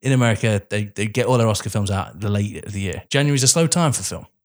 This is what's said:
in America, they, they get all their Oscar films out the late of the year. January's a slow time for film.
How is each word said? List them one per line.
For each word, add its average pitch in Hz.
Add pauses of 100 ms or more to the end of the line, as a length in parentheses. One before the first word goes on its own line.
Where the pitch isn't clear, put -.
in 135
America, 117
they, 104
they 101
get 110
all 127
their 113
Oscar 101
films 104
out 92
the 104
late 104
of 104
the 98
year. 92
January's 139
a 131
slow 165
time 160
for -
film. 82 (200)